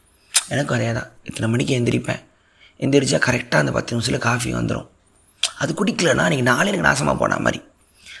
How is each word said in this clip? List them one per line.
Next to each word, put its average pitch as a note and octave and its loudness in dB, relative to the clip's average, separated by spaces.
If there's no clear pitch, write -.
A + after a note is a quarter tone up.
எனக்கும் C#3 -2
அதே A2+ 0
தான். - -6
இத்தனை - -4
மணிக்கு B2+ 2
எந்திரிப்பேன், B2 0
எந்திரிச்சா C3+ 4
கரெக்டா B2+ 0
அந்த C#3+ 2
பத்து - -2
நிமிஷத்துல B2+ 0
காஃபி A#2+ -2
வந்துரும். A#2 -2
அது - -2
குடிக்கலன்னா F#3+ 0
அன்னைக்கு C#3 2
நாளே B2+ 2
எனக்கு F3+ 2
நாசமா C#2 0
போன G1+ 0
மாதிரி. - -2